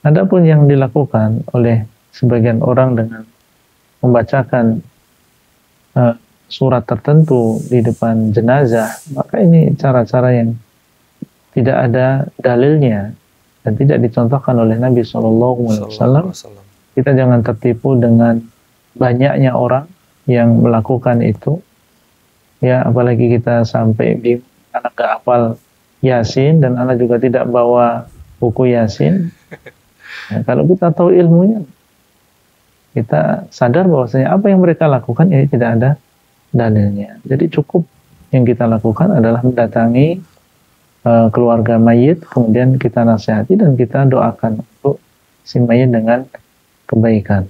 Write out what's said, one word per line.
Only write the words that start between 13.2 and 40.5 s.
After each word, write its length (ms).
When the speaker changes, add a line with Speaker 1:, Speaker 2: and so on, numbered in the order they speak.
Speaker 1:
dan 120
tidak 280
dicontohkan 560
oleh 200
Nabi 240
Shallallahu 640
Alaihi 220
Wasallam. 40
Speaker 2:
Sallallahu 360
Alaihi 120
Wasallam. 240
Speaker 1:
Kita 160
jangan 300
tertipu 540
dengan 360
banyaknya 560
orang 320
yang 320
melakukan 640
itu. 400
Ya, 240
apalagi 560
kita 240
sampai 560
bingung, 280
anak 240
gak 120
hafal 220
Yasin 560
dan 200
anak 200
juga 240
tidak 240
bawa 640
buku 320
Yasin. 560
Ya, 120
kalau 240
kita 240
tahu 240
ilmunya, 480
kita 560
sadar 340
bahwasanya 480
apa 160
yang 80
mereka 320
lakukan 400
ini 160
tidak 320
ada 120
dalilnya. 720
Jadi 300
cukup 340
yang 80
kita 240
lakukan 480
adalah 300
mendatangi, 720